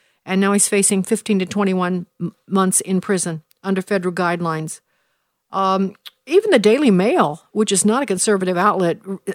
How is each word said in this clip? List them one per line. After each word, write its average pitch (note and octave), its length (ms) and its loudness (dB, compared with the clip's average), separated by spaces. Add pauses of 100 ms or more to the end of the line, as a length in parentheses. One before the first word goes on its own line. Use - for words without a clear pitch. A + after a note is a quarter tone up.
(240)
and F#3+ 160 0
now G3 120 2
he's G3+ 160 2
facing G3 340 0
fifteen G#3 380 -2
to F#3 60 -4
twenty-one F#3 600 -2 (140)
m-, - 160 -8 (100)
months F#3 360 0
in F#3 180 -2
prison E3+ 420 -4 (220)
under F#3+ 180 -2
federal F#3 320 -2
guidelines. E3+ 640 -4 (720)
Um, F#3+ 460 0 (280)
even G4 280 2
the B3 80 6
Daily A3+ 320 4
Mail, F#3 580 2
which G#3 220 -2
is F#3+ 120 0
not A#3 200 2
a - 20 -10
conservative F#3 500 -2
outlet, F3+ 420 0 (100)
r-, G3 100 -8 (160)